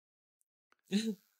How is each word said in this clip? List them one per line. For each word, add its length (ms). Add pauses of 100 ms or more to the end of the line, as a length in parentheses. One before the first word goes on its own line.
(880)
<laughs> 280 (220)